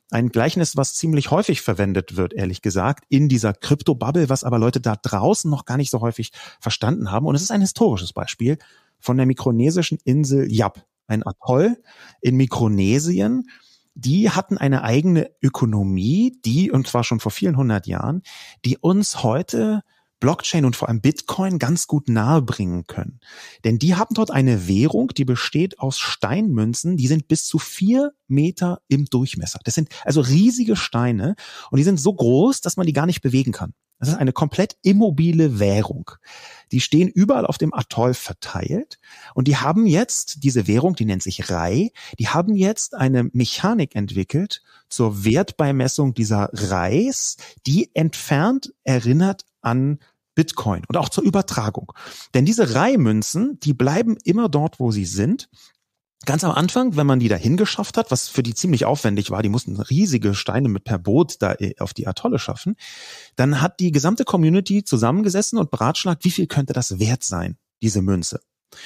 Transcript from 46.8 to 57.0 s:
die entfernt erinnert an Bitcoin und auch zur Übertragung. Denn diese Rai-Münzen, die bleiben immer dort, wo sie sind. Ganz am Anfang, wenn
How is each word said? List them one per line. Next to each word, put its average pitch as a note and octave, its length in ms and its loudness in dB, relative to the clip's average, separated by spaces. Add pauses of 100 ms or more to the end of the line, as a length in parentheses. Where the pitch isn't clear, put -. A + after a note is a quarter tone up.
die E3 300 0
entfernt E3 760 0 (120)
erinnert C3+ 640 2 (160)
an C3 360 0 (360)
Bitcoin G#2 540 -2
und - 80 -4
auch D3+ 140 -2
zur - 160 -2
Übertragung. E3 640 -2 (420)
Denn C3 120 2
diese G3+ 280 2
Rai-Münzen, E3+ 880 0
die D3 140 0
bleiben F3 500 0
immer G#3+ 240 2
dort, D3+ 320 -2
wo B2 100 0
sie G#2 140 -2
sind. G2+ 460 -2 (760)
Ganz D#3 200 0
am E3+ 60 2
Anfang, G3 440 0
wenn D3 100 2